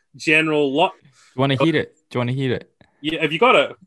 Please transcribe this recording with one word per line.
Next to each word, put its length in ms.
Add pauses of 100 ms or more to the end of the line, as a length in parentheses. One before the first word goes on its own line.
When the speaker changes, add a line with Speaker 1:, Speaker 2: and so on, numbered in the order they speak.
(160)
Speaker 1:
General 580
Luck. 280
Speaker 2:
Do 60 (280)
you 60
wanna 160
Speaker 1:
But 80
Speaker 2:
hear 100
it? 200 (140)
Do 80
you 20
wanna 120
hear 220
it? 160 (320)
Speaker 1:
Yeah, 180
have 140
you 60
got 160
it? 200 (120)